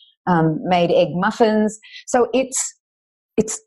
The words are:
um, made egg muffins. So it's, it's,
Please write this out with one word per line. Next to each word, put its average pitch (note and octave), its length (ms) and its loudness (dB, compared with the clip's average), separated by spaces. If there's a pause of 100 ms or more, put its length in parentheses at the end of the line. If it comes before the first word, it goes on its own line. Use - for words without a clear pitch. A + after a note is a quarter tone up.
(260)
um, D#3+ 380 2
made F3 260 2
egg D#3+ 220 4
muffins. G#3+ 640 0 (280)
So A#3+ 260 0
it's, B3+ 420 -4 (640)
it's, - 300 -2